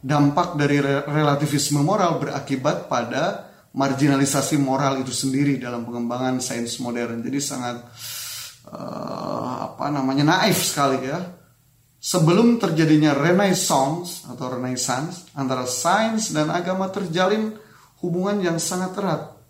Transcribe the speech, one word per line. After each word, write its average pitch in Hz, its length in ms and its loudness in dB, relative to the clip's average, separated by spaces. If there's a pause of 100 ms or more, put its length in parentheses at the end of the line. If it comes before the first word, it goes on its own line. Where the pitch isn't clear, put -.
Dampak 147 560 2
dari 143 240 4
re-, 139 240 0
relativisme 147 800 2
moral 185 320 2
berakibat 139 720 -4
pada 127 640 -4 (240)
marginalisasi 139 800 2
moral 135 480 2
itu 127 80 -6
sendiri 135 480 0
dalam 120 240 -6
pengembangan 123 560 -2
sains 120 400 -6
modern. 117 400 -4
Jadi 131 180 -4
sangat, 123 380 -6 (960)
eh, - 840 -8 (140)
apa - 240 -8
namanya, 139 320 0
naif 180 400 4
sekali 131 400 0
ya. 156 160 -4 (800)
Sebelum 208 560 4
terjadinya 156 560 4
Renaissance 175 1120 2
atau 127 320 -8
Renaissance, 127 800 -4
antara 127 320 -2
sains 214 640 0
dan 151 160 2
agama 185 400 -2
terjalin 196 720 0 (420)
hubungan 185 400 0
yang 165 160 2
sangat 185 400 -4
erat. 170 320 -2 (180)